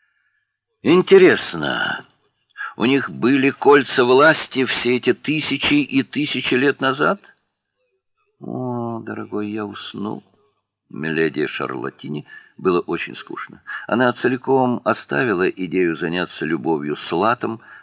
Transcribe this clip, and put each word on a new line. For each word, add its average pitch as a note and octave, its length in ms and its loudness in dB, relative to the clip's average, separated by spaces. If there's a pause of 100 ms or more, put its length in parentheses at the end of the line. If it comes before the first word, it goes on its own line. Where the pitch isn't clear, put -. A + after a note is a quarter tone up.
(800)
"Интересно, E3+ 1200 4 (720)
у - 100 -2
них C3 240 0
были C3 420 2
кольца C3+ 520 4
власти C3 640 4
все B2 320 -2
эти A#2+ 160 2
тысячи D3 640 -2
и C3+ 280 0
тысячи C#3 520 -4
лет C3+ 260 2
назад?" C#3+ 400 0 (1160)
"О, A#2+ 600 -6
дорогой, G#2 520 -8
я G#2+ 140 -6
усну". G#2 580 -10 (640)
Миледи D2+ 580 -2
Шарлатине C2 800 -8 (320)
было F2 240 0
очень - 340 -6
скучно. - 480 -16 (240)
Она B2 260 2
целиком B2+ 720 0
оставила A2 640 0
идею F2 460 -2
заняться E2+ 500 -4
любовью D2+ 520 -2
с - 140 -10
Латом, A2+ 500 -2 (220)